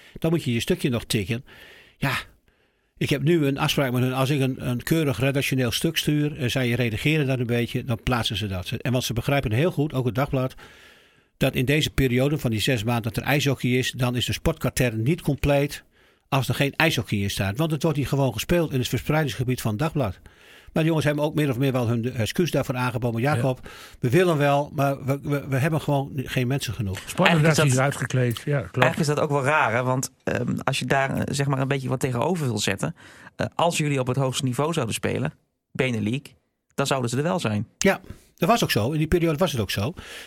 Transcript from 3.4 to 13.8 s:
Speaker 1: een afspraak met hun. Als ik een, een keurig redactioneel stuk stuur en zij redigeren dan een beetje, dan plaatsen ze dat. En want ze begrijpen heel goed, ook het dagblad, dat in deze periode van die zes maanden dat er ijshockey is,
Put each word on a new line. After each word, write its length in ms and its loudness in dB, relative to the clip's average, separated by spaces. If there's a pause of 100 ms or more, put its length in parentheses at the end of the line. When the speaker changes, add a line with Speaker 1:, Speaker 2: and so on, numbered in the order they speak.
Speaker 1:
een 120 0
afspraak 340 0
met 100 2
hun. 100 2
Als 180 0
ik 100 2
een, 280 -2
een 140 -2
keurig 380 0
redactioneel 500 0
stuk 260 -2
stuur 420 0
en 120 -2
zij 200 0
redigeren 560 0
dan 140 0
een 60 -2
beetje, 380 -2
dan 180 -4
plaatsen 340 0
ze 100 -4
dat. 240 -6
En 220 -4
want 120 0
ze 80 -4
begrijpen 400 0
heel 180 2
goed, 220 -2
ook 140 -2
het 80 -2
dagblad, 400 -2 (840)
dat 180 0
in 100 0
deze 260 2
periode 480 2
van 120 0
die 100 0
zes 240 0
maanden 180 0 (100)
dat 40 -4
er 140 -6
ijshockey 400 2
is, 200 2